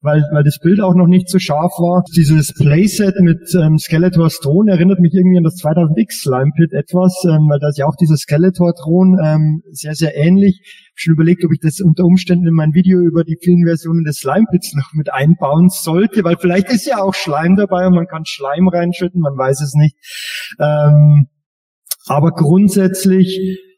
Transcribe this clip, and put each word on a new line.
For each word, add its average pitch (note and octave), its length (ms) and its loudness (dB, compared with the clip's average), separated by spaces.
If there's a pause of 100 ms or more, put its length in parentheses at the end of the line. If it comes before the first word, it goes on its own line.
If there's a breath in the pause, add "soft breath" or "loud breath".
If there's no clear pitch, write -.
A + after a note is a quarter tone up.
weil, D3+ 200 0 (100)
weil D3 120 0
das D3 160 0
Bild G3 220 2
auch F#3 120 2
noch F3+ 140 4
nicht F3+ 220 2
so F#3 100 2
scharf E3 400 -4
war. F3 240 0 (120)
Dieses D#3 380 2
Playset F#3+ 680 0
mit, E3+ 200 2 (160)
ähm, D#3 240 2
Skeletors E3 580 0
Thron F3 300 0
erinnert F#3 320 2
mich F3 160 2
irgendwie F3+ 240 4
an E3+ 40 0
das E3 120 -2
zweitausend D#3+ 420 -2
X - 240 -4
Slime C3+ 340 -2
Pit E3 180 2
etwas, F3+ 520 -2
ähm, D#3 240 2
weil C#3+ 100 0
da D3 100 -2
ist C#3+ 100 -6
ja C#3 80 -2
auch D#3 80 -4
dieser D#3 220 2
Skeletor-Thron, F3 1040 0
ähm, D#3 480 0
sehr, D3+ 240 -12
sehr D#3 200 -4
ähnlich. F#3 460 2
Ich - 300 -20
hab - 80 -20
schon D#3+ 160 0
überlegt, E3 280 2
ob D#3+ 80 0
ich C#3 80 -2
das D#3 220 -4
unter F3+ 240 2
Umständen F3+ 400 2
in E3 80 0
mein D#3 200 0
Video F#3 260 2
über E3 240 0
die E3 180 -6
vielen F3 240 4
Versionen E3 380 -2
des D3+ 140 -6
Slime E3+ 340 0
Pits F3+ 240 -4
noch C#3 180 -6
mit D3+ 180 -4
einbauen D3+ 580 2
sollte, F#3+ 540 -2
weil E3+ 140 0
vielleicht F#3 320 -2
ist B3 160 -2
ja A#3+ 160 -4
auch F#3+ 140 -4
Schleim E3 400 -2
dabei F#3+ 320 -2
und F3+ 80 2
man E3+ 100 0
kann D#3+ 200 -12
Schleim D3 420 -4
reinschütten, F3 540 -4
man C#3+ 140 -4
weiß C3+ 240 -2
es C#3+ 140 -6
nicht. D3+ 220 0 (640 loud breath)
Ähm, D3 680 2 (760)
aber D3 240 0
grundsätzlich F#3+ 1300 0 (200)